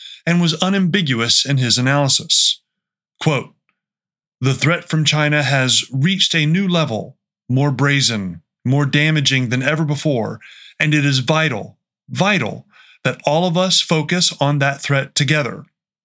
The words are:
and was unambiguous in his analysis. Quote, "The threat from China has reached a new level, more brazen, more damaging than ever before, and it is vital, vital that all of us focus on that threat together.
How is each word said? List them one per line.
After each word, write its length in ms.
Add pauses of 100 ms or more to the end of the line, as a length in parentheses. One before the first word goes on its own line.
(260)
and 140
was 200
unambiguous 840
in 120
his 200
analysis. 840 (600)
Quote, 320 (840)
"The 120
threat 360
from 160
China 400
has 480
reached 420
a 100
new 220
level, 500 (320)
more 220
brazen, 720 (220)
more 200
damaging 640
than 140
ever 220
before, 560 (400)
and 120
it 140
is 140
vital, 580 (320)
vital 560 (380)
that 200
all 220
of 100
us 240
focus 600
on 180
that 240
threat 320
together. 500 (400)